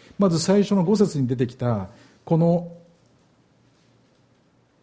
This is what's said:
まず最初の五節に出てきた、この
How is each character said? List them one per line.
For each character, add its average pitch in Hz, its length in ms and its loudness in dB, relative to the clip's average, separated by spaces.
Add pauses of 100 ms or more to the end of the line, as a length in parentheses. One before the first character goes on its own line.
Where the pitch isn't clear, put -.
(160)
ま 196 140 2
ず 165 80 0
最 196 240 2
初 202 140 0
の 185 80 2
五 196 100 2
節 185 260 0
に 131 60 0
出 127 80 -4
て 123 140 -2
き - 80 -14
た、 110 320 -4 (360)
こ 165 120 0
の 170 360 0 (2000)